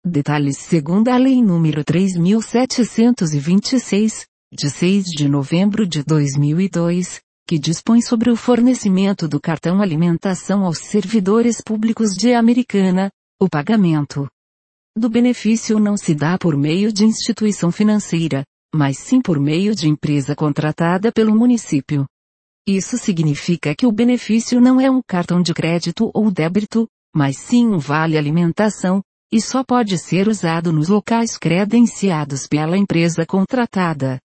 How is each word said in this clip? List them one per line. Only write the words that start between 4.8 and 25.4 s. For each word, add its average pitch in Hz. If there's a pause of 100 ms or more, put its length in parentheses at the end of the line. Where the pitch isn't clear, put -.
de 147
novembro 175
de 151
dois 147
mil 147
e 196
dois, 175 (260)
que 170
dispõe 170
sobre 233
o 233
fornecimento 208
do 143
cartão 170
alimentação 180
aos 165
servidores 214
públicos 220
de 214
Americana, 202 (300)
o 190
pagamento 156 (680)
do 226
benefício 226
não 208
se 180
dá 151
por 156
meio 170
de 208
instituição 214
financeira, 165 (320)
mas 139
sim 254
por 160
meio 170
de 160
empresa 147
contratada 165
pelo 220
município. 214 (640)
Isso 196
significa 156
que 254
o 226
benefício 240
não 254
é 262
um 254
cartão 175